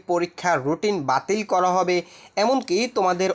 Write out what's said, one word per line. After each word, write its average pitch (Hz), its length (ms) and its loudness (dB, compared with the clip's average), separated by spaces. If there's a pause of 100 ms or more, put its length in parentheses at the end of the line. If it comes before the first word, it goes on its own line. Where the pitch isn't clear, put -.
পরীক্ষার 175 560 0
রুটিন 170 400 -2
বাতিল 143 400 -2
করা 180 260 2
হবে, 180 320 0 (340)
এমনকি 226 520 0
তোমাদের 185 480 0